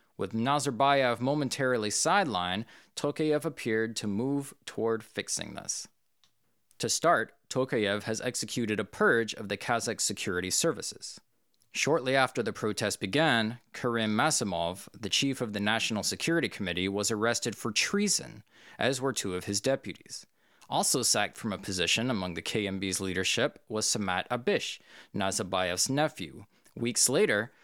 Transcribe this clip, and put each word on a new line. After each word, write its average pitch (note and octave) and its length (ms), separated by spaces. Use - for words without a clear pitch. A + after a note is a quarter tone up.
With G2 160
Nazarbayev C3 880
momentarily B2+ 680
sidelined, A2 760
Tokayev D3 480
appeared A2+ 520
to A2 100
move C3+ 460
toward A2+ 360
fixing - 520
this. - 340
To A#2 100
start, C#3 440
Tokayev G#2+ 540
has A2 160
executed A2 640
a - 20
purge A#2 500
of G#2+ 140
the G2+ 80
Kazakh A2+ 460
security F#2 480
services. - 720
Shortly C3+ 460
after C3 260
the G#2 80
protest G#2 480
began, A#2+ 600
Karim A2+ 420
Masimov, G2 760
the G2+ 80
chief C3+ 320
of A2 140
the G2+ 80
National G#2+ 420
Security D#3+ 460
Committee, F#2 400
was G2+ 220
arrested A2+ 440
for - 160
treason, - 720
as B2 220
were C3 140
two F#2+ 220
of F2+ 100
his G2+ 160
deputies. - 640
Also D3 320
sacked G#2+ 360
from G#2+ 160
a F#2 40
position F#2+ 520
among F#2+ 240
the E2+ 80
K G#2 260
M F#2+ 120
B's F#2 200
leadership F#2+ 600
was G#2+ 180
Samat F#2+ 400
Abish, - 520
Nazarbayev's F#2 760
nephew. C3 540
Weeks A#2+ 320
later, B2+ 460